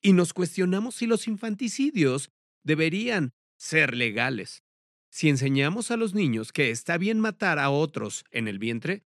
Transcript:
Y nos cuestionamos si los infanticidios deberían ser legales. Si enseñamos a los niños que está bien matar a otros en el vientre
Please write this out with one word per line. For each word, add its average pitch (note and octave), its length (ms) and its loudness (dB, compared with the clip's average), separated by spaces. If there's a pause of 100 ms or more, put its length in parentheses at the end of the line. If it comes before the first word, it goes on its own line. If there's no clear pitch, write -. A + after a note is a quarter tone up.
Y G3 100 8
nos F3+ 200 6
cuestionamos F#3 640 -2
si A#3 100 -2
los A3+ 220 0
infanticidios G#3+ 1000 -2 (340)
deberían D#3+ 680 0 (240)
ser D3 400 0
legales. A#2 680 -4 (460)
Si - 180 2
enseñamos C#3 640 0
a A#3 40 0
los A3+ 180 -2
niños A#2+ 380 0
que C3+ 180 2
está E3+ 280 -4
bien A3 220 2
matar G3 400 0
a C#3 100 2
otros C#3 600 -2
en A2+ 160 -2
el G2 100 -6
vientre A#2 460 -4 (140)